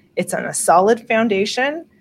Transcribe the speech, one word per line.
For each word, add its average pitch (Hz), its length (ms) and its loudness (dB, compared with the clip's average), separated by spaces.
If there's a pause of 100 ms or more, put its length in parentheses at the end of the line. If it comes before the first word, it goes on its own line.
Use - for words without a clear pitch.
(160)
it's - 180 -4
on - 120 -6
a 147 80 -8
solid 196 540 2
foundation 233 760 -2 (160)